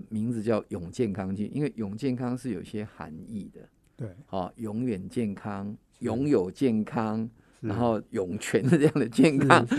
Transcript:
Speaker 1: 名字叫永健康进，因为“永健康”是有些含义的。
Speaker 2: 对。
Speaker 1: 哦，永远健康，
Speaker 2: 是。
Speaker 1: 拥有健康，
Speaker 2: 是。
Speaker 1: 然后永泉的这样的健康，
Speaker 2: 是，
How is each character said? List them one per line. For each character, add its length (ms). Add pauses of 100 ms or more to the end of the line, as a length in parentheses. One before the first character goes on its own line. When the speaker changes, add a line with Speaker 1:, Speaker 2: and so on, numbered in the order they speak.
(100)
Speaker 1:
名 200
字 120
叫 260
永 220
健 200
康 240
进， 160
因 120
为 140
“永 200
健 180
康” 220
是 140
有 120
些 220
含 260 (160)
义 280
的。 60 (360)
Speaker 2:
对。 140 (180)
Speaker 1:
哦， 280
永 280
远 240
健 260
康， 400 (240)
Speaker 2:
是。 60
Speaker 1:
拥 240
有 220
健 340
康， 440 (320)
Speaker 2:
是。 80
Speaker 1:
然 100
后 220 (100)
永 280
泉 240
的 160
这 60
样 100
的 120
健 300
康， 320
Speaker 2:
是， 100